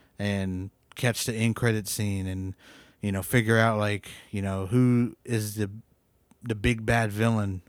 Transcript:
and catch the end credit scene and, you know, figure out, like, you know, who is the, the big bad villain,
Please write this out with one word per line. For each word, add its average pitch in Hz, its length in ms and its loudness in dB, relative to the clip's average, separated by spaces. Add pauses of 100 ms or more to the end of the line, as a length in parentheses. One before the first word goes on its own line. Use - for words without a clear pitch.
(180)
and 98 540 -2 (240)
catch - 300 -2
the 117 100 -4
end 113 200 2
credit 110 320 0
scene 98 380 -2
and, 95 300 -6 (440)
you 104 120 -2
know, 95 100 -2
figure 113 380 4
out, 113 180 4
like, 104 320 0 (220)
you 101 100 -4
know, 98 240 -2
who 120 580 2
is 107 300 -4
the, 104 160 -4 (720)
the 117 140 -4
big 113 280 0
bad 113 280 2
villain, 104 580 0